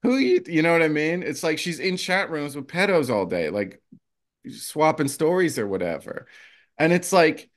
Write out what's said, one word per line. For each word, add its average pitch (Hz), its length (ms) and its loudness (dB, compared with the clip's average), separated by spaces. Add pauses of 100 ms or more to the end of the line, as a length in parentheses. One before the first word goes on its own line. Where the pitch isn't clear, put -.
Who 247 140 2
you, 277 300 2
you 160 140 2
know 165 100 4
what 165 120 4
I 156 40 4
mean? 156 360 0
It's 135 200 -6
like 160 160 -2
she's 175 200 -6
in 185 180 -2
chat 185 320 -2
rooms 147 260 -6
with 143 120 -10
pedos 170 460 2
all 98 120 2
day, 85 240 -2
like, 95 320 -6 (680)
swapping 151 600 0
stories 160 500 0
or 104 80 -2
whatever. 90 600 -6 (500)
And 160 160 4
it's 175 180 0
like 160 460 4